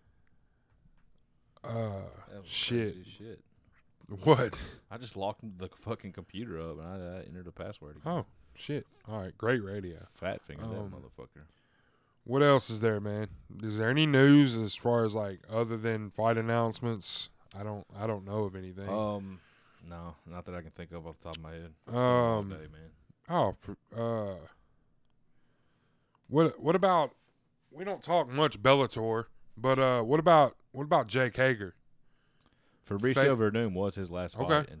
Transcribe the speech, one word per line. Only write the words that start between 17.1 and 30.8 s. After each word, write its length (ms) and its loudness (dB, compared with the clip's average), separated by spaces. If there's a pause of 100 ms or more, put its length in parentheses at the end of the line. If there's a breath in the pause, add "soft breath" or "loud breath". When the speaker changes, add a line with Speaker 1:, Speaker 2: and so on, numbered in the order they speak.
Speaker 1:
I 60 -10
don't, 240 -10 (100)
I 100 -6
don't 180 -6
know 200 -4
of 120 -6
anything. 320 -12
Speaker 2:
Um, 520 -6 (480 soft breath)
no, 260 -14 (120)
not 200 -14
that 80 -12
I 80 -10
can 80 -18
think 220 -18
of 140 -12
off 140 -14
the 80 -20
top 80 -8
of 60 -14
my 100 -16
head. 200 -16 (140)
It's 60 -14
been 20 -6
a 40 -4
long 400 2
Speaker 1:
Um, 120 -6
Speaker 2:
day, 60 -12 (160)
man. 180 -20 (380)
Speaker 1:
Oh, 300 0
for, 180 -14 (180)
uh, 420 -4 (1900)
what, 320 2
what 140 2
about, 400 2 (560)
we 140 -14
don't 180 -8
talk 260 2
much 340 0
Bellator, 640 4 (300)
but, 220 2
uh, 240 4
what 180 2
about, 360 8 (160)
what 120 -6